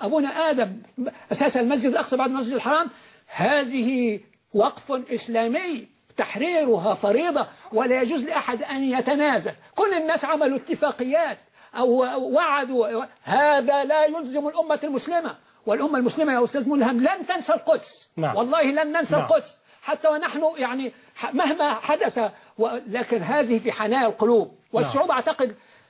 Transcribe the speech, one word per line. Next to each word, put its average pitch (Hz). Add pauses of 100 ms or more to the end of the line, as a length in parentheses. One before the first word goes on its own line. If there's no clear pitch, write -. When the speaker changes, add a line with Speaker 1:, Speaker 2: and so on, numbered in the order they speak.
Speaker 1:
أبونا 277
آدم 254 (540)
أساس 277
المسجد 247
الأقصى 262
بعد 262
المسجد 262
الحرام، 277 (380)
هذه 247 (340)
وقف -
إسلامي، 247 (300)
تحريرها 233
فريضة، 254 (260)
ولا 254
يجوز 262
لأحد 277
أن 269
يتنازل. 254 (240)
كل 392
الناس 320
عملوا 294
اتفاقيات 277 (380)
أو 247 (460)
وعدوا، 262 (180)
هذا 277
لا 302
يلزم 294
الأمة 311
المسلمة. 302 (300)
والأمة 277
المسلمة 269
يا 247
أستاذ 247
ملهم 254
لن 349
تنسى 349
القدس. -
Speaker 2:
نعم. 151
Speaker 1:
والله 262
لن 294
ننسى 320
Speaker 2:
نعم. -
Speaker 1:
القدس - (240)
حتى -
ونحن 302 (160)
يعني 254 (240)
ح-، -
مهما 294
حدث 262 (380)
و-، 220 (200)
لكن 226
هذه 233
في 226
حنايا 226
القلوب. 214 (220)
والشعوب 269
Speaker 2:
نعم. 339
Speaker 1:
أعتقد 262 (340)